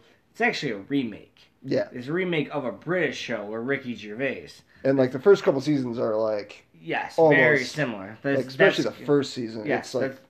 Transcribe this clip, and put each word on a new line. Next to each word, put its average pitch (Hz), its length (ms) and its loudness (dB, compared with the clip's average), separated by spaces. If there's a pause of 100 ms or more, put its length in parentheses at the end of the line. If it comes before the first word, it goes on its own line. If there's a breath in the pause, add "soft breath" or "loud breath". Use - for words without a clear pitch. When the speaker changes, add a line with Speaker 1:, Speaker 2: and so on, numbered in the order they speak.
(320 soft breath)
Speaker 1:
it's - 100 -6
actually 208 320 -2
a 101 40 -8
remake. 110 720 -6 (140)
Speaker 2:
Yeah. 135 300 -2
Speaker 1:
It's 123 140 -12
a 147 60 -6
remake 170 400 0
of 143 120 -4
a 117 60 -4
British 147 460 -2
show 107 280 -6
where 110 160 -6
Ricky 127 340 -4
Gervais. 107 540 -6 (340 soft breath)
Speaker 2:
And, 139 160 4
like, 127 120 4
the 131 80 -4
first 196 240 6
couple 151 180 2
seasons 131 360 -2
are, 117 180 0
like, 107 460 -2 (180)
Speaker 1:
Yes, - 380 -6
Speaker 2:
almost, 160 200 8
Speaker 1:
very 151 260 6
similar. 113 580 -6
There's, 139 160 0
Speaker 2:
like, 127 100 -2
especially 151 360 4
Speaker 1:
that's 110 160 -4
Speaker 2:
the 123 60 -16
first 139 280 2
season. 113 320 -8
Speaker 1:
Yes, 131 200 -2
Speaker 2:
It's, - 100 -8
like, 127 140 0
Speaker 1:
that's, - 200 -14